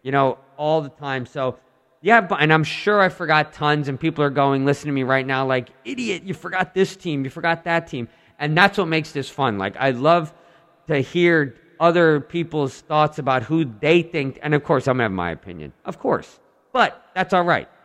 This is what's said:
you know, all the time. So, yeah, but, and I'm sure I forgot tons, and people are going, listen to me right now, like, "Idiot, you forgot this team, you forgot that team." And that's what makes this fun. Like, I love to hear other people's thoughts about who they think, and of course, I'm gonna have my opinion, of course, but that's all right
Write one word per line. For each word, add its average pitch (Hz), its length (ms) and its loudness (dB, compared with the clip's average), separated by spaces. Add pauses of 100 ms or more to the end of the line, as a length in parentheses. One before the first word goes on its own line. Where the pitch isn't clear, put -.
you 131 100 -6
know, 135 260 2 (200)
all 151 240 0
the 139 80 -10
time. 135 360 -8
So, 131 320 -6 (440)
yeah, 220 200 4
but, 175 200 -2
and 156 120 4
I'm 156 120 4
sure 208 340 0
I 190 100 6
forgot 156 440 0
tons, 147 340 0
and 135 120 -6
people 160 260 -2
are 143 40 2
going, 139 360 2
listen 143 220 0
to 147 60 -2
me 135 100 0
right 131 220 0
now, 135 200 -2
like, 131 240 -2 (160)
"Idiot, 226 380 -6
you 190 100 -8
forgot 180 400 -6
this 190 240 0
team, 143 260 -6
you 131 60 -6
forgot 165 340 -4
that 170 240 -2
team." 123 220 -8 (280)
And 151 200 -2
that's 196 200 4
what 175 120 0
makes 156 240 -2
this 139 160 -6
fun. 120 280 -2
Like, 98 200 -4
I 135 140 0
love 156 420 0 (540)
to 147 120 0
hear 165 560 2 (240)
other 165 400 4
people's 156 600 -4
thoughts 151 380 0
about 131 240 0
who 160 220 0
they 147 360 2
think, 143 400 -6
and 151 120 0
of 143 120 0
course, 135 220 0
I'm 131 100 2
gonna 120 60 0
have 104 100 -2
my 87 180 -4
opinion, 78 400 -12 (140)
of - 120 -10
course, - 420 -4 (340)
but - 280 0 (140)
that's 185 180 -2
all 180 100 4
right 151 260 0 (160)